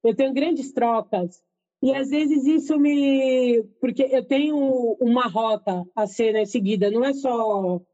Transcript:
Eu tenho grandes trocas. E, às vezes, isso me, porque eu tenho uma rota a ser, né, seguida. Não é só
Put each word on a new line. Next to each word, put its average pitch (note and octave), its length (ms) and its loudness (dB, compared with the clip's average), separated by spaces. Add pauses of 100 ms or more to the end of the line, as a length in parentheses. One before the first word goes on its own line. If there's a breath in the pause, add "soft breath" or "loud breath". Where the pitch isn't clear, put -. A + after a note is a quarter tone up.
Eu A3+ 120 2
tenho C4+ 180 0
grandes C#4 380 -2
trocas. G#3+ 720 -2 (380)
E, C4 120 2
às C4+ 160 -4
vezes, D4 360 0
isso D#4 340 2
me, C4 840 2 (180)
porque C4 220 0
eu C4 200 0
tenho D4 320 0 (440)
uma B3 280 2
rota G#3 560 -2 (120)
a G#3+ 120 -2
ser, A3 260 -2
né, G#3+ 120 0
seguida. G#3 460 -2
Não A#3 120 0
é C#4 100 0
só A3 680 -2 (120)